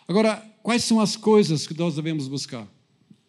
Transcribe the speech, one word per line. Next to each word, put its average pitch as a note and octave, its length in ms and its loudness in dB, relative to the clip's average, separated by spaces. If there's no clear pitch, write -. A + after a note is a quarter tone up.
Agora, G#3+ 280 2
quais A#3 220 0
são A3+ 160 2
as G#3+ 160 0
coisas G3+ 500 2
que E3 80 -10
nós E3 220 -4
devemos D#3 320 -6
buscar? B2+ 380 -10